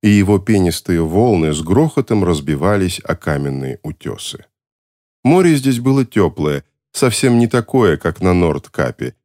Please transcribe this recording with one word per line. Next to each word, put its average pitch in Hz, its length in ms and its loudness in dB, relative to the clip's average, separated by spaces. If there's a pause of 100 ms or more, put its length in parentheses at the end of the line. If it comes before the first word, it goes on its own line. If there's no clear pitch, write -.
и 104 80 2
его 101 300 4
пенистые 92 640 0
волны 82 500 0
с 78 80 -6
грохотом 107 600 0
разбивались 87 800 -2
о - 140 -6
каменные 69 680 -6
утесы. - 600 -12 (800)
Море 170 320 4
здесь 131 240 0
было 135 260 0
теплое, 78 580 -2 (280)
совсем 120 480 0
не 117 80 2
такое, 113 500 0
как - 240 -6
на 92 120 2
Нордкапе 71 920 -2